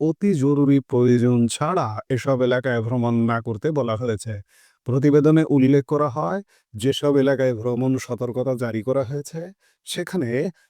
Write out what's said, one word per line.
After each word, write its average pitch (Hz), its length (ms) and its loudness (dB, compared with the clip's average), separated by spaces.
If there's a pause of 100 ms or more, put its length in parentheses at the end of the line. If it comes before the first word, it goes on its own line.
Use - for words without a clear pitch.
অতি 165 340 0
জরুরি 139 460 4
প্রয়োজন 123 680 2
ছাড়া 147 600 -4
এসব 127 340 0
এলাকায় 123 400 0
ভ্রমণ 117 320 -2
না 117 260 0
করতে 117 300 -4
বলা 120 260 -2
হয়েছে। 110 440 -6 (440)
প্রতিবেদনে 147 600 4
উল্লেখ 139 400 4
করা 147 240 -2
হয়, 165 340 -6 (320)
যেসব 135 420 0
এলাকায় 135 380 2
ভ্রমণ 123 440 -2
সতর্কতা 123 560 -6
জারি 113 280 -4
করা 131 220 -2
হয়েছে, 160 480 -10 (320)
সেখানে 165 640 -4 (200)